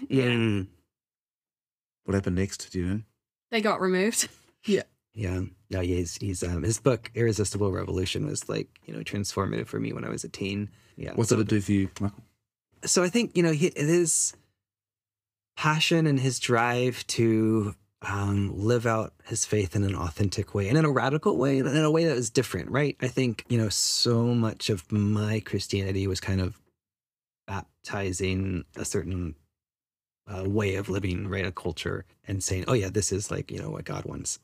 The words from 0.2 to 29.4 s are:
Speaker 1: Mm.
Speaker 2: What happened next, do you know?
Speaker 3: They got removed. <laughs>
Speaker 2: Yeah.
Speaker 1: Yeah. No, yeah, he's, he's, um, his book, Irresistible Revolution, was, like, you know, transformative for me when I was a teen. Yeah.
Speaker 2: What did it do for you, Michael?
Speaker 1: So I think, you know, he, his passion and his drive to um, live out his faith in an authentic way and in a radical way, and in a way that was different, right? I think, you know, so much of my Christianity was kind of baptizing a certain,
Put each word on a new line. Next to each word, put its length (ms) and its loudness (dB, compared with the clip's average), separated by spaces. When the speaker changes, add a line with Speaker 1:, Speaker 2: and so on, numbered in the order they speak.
Speaker 1:
Mm. 400 2
Speaker 2:
What 100 -2
happened 220 0
next, 340 -4
do 80 -6
you 80 -2
know? 140 -2
Speaker 3:
They 100 0
got 200 0
removed. 540 0
<laughs> 40 -20
Speaker 2:
Yeah. 180 2
Speaker 1:
Yeah. 280 -2
No, 100 -2
yeah, 160 0
he's, 220 -4
he's, 260 -4
um, 180 -2
his 160 0
book, 380 0
Irresistible 560 0
Revolution, 540 -2
was, 220 -6
like, 200 -4
you 80 -12
know, 60 -10
transformative 640 -4
for 140 -6
me 120 -4
when 120 -8
I 40 -6
was 140 -8
a 60 -10
teen. 420 -4
Yeah. 200 -10
Speaker 2:
What 140 2
did 120 4
it 80 0
do 120 2
for 120 0
you, 180 2
Michael? 220 -4
Speaker 1:
So 180 2
I 60 2
think, 280 0
you 60 4
know, 80 4
he, 240 2
his 600 2
passion 500 4
and 140 4
his 180 0
drive 720 2
to 640 2
um, 520 0
live 320 2
out 260 0
his 200 -4
faith 320 0
in 80 2
an 100 0
authentic 600 -2
way 140 0
and 80 4
in 80 6
a 60 4
radical 460 2
way, 220 4
and 100 2
in 160 4
a 60 4
way 140 4
that 120 2
was 140 -2
different, 400 0
right? 300 0
I 80 0
think, 400 0
you 100 4
know, 100 2
so 640 2
much 360 0
of 200 -2
my 500 2
Christianity 640 -2
was 140 -2
kind 200 0
of 200 -2
baptizing 1200 -4
a 80 -6
certain, 500 -4